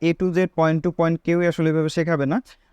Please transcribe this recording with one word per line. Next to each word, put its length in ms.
A 120
to 160
Z, 60
point 440
to 100
point 340
কেউই 220
আসলে 240
এভাবে 180
শেখাবে 380
না। 160